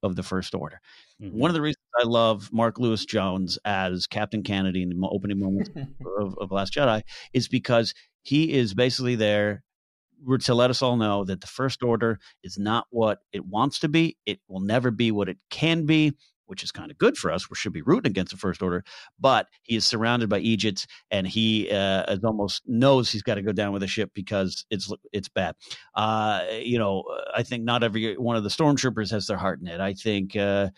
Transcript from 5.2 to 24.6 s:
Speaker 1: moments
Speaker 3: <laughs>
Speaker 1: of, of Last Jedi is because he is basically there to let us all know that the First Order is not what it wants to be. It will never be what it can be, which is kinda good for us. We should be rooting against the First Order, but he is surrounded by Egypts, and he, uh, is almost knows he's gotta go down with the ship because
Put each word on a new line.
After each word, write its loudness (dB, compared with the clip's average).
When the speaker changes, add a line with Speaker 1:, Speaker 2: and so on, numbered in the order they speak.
Speaker 1:
moments -2
Speaker 3:
<laughs> -8
Speaker 1:
of, -4
of -8
Last -2
Jedi 2
is 0
because 2
he 2
is 2
basically 2
there 2
to 2
let 6
us -2
all 2
know 2
that -4
the -18
First -4
Order 2
is -14
not 0
what 2
it -8
wants -2
to 0
be. 2
It -4
will -8
never 2
be 2
what 0
it -8
can 0
be, 4
which -12
is -12
kinda -12
good 2
for -2
us. -4
We -14
should -4
be -8
rooting 2
against -2
the -16
First -4
Order, 0
but 4
he -4
is 0
surrounded 0
by 0
Egypts, 0
and 0
he, 2
uh, 2
is -2
almost -2
knows 4
he's -4
gotta -2
go -2
down -2
with -4
the -2
ship -4
because -4